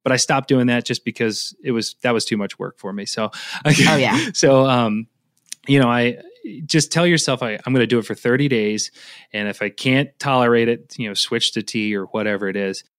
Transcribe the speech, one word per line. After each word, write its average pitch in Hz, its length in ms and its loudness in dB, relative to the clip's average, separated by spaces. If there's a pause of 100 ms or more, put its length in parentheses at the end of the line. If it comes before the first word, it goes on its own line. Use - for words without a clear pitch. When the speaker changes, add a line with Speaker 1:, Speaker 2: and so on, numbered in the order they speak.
Speaker 1:
but 127 80 0
I 127 60 2
stopped 135 300 0
doing 127 200 4
that 120 180 0
just - 180 -6
because 113 600 -4
it 131 80 -4
was, 113 320 -4
that 123 100 2
was 110 120 0
too 113 120 -2
much 101 220 -6
work 98 180 -10
for 98 160 -10
me. 101 120 -10
So, 110 260 -6 (160)
<laughs> - 180 -8
Speaker 2:
Oh, 151 60 4 (260)
yeah. 233 360 2
Speaker 1:
so, 135 340 4
um, 113 400 0 (600)
you 139 120 4
know, 123 100 4
I 120 300 0 (460)
just 151 260 0
tell 170 140 2
yourself, 147 380 0
I, 107 220 -6
I'm 123 80 -2
gonna 123 140 4
do 120 120 2
it 107 60 -6
for 107 100 -6
thirty 131 320 0
days. 107 440 -2 (420)
And 104 140 -4
if 101 140 -6
I 104 80 -4
can't 131 400 0 (100)
tolerate 120 500 2
it, - 280 -6
you 117 100 -6
know, 101 60 -8
switch - 400 -2
to 113 100 -4
tea 104 320 -4
or 98 100 -4
whatever 104 420 -4
it 95 80 -4
is. 98 280 -4 (160)